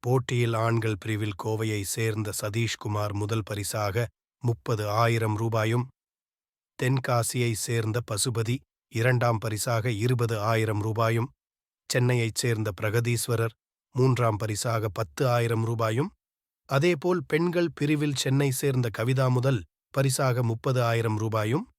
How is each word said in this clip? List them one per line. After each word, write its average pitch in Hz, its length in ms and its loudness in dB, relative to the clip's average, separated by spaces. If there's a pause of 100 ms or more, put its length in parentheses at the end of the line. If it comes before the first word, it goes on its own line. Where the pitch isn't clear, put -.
போட்டியில் 123 520 2
ஆண்கள் 113 460 0
பிரிவில் 107 420 -4
கோவையை 110 400 -2
சேர்ந்த 107 580 -2
சதீஷ்குமார் 104 720 -4
முதல் 107 320 -2
பரிசாக 104 640 -2 (360)
முப்பது 113 460 -2
ஆயிரம் 113 480 2
ரூபாயும், 113 520 0 (920)
தென்காசியை 123 720 0
சேர்ந்த 113 480 -2
பசுபதி 117 580 -2 (360)
இரண்டாம் 120 440 2
பரிசாக 113 520 -2
இருபது 117 500 0
ஆயிரம் 110 400 2
ரூபாயும், 113 480 0 (640)
சென்னையைச் 123 440 2
சேர்ந்த 110 460 -2
பிரகதீஸ்வரர் 113 720 0 (440)
மூன்றாம் 120 420 4
பரிசாக 110 520 -2
பத்து 113 400 -2
ஆயிரம் 117 360 2
ரூபாயும், 113 460 -2 (580)
அதேபோல் 170 580 2
பெண்கள் 170 480 0
பிரிவில் 147 400 0
சென்னை 139 360 2
சேர்ந்த 127 480 0
கவிதா 127 320 2
முதல் 123 320 2 (280)
பரிசாக 131 520 2
முப்பது 120 400 0
ஆயிரம் 113 360 0
ரூபாயும் 110 500 -2 (100)